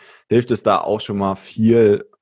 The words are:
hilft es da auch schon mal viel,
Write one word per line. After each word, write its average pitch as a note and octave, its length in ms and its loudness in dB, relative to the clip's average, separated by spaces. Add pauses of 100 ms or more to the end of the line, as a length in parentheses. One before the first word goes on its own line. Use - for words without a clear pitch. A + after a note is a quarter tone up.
(280)
hilft A#2+ 240 -2
es G#2+ 120 -4
da G2 160 2
auch A2 200 -4
schon G2+ 180 -8
mal G2 180 -2
viel, A2 680 0 (160)